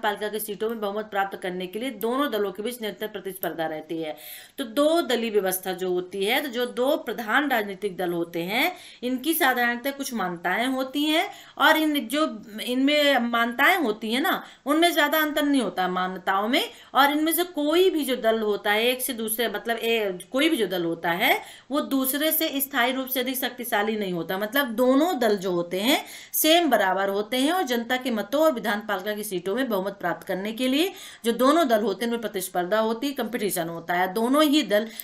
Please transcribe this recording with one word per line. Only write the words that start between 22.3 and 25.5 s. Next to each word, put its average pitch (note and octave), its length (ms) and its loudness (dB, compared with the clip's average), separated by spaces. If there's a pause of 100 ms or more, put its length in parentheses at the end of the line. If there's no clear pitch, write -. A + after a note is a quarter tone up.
से D#4 280 0
स्थायी B3+ 320 0
रूप C4 140 -4
से B3+ 140 -2
अधिक B3 160 -2
शक्तिशाली A3 600 -2
नहीं G3 160 -2
होता, F3 260 -4
मतलब A3 280 0
दोनों C4 520 2
दल A3 180 4
जो F#3 160 -4